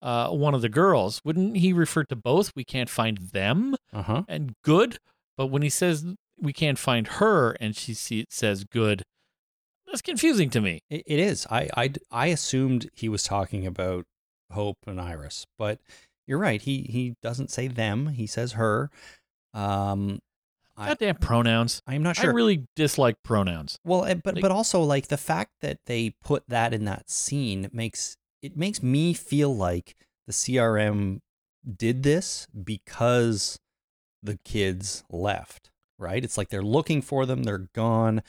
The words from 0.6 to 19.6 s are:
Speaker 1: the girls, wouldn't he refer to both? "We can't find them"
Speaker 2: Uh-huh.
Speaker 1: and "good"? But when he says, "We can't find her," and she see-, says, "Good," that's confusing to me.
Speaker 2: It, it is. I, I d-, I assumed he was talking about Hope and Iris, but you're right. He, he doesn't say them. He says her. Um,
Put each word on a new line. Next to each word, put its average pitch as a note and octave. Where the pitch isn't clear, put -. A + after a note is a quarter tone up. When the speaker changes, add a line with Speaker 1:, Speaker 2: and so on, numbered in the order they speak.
Speaker 1:
the A#2
girls, C#3
wouldn't F#3
he F3+
refer D#3+
to C3+
both? C#3
"We C3
can't B2+
find A2+
them" A2+
Speaker 2:
Uh-huh. G#2+
Speaker 1:
and D3+
"good"? E3+
But C3+
when C#3
he D3
says, E3
"We D3
can't C#3+
find A#2
her," F3
and G#2+
she -
see-, A2
says, G2+
"Good," G#2
that's -
confusing B3
to A2+
me. F2
Speaker 2:
It, D3
it D3+
is. G3
I, A#2+
I B2
d-, C#3
I A#2+
assumed C3
he A2+
was G#2
talking G2
about F#2
Hope G#2
and F#2+
Iris, D#2+
but G#2+
you're C3+
right. D#3+
He, C3+
he B2
doesn't A#2+
say B2+
them. A#2
He A#2+
says A#2+
her. A2
Um, G2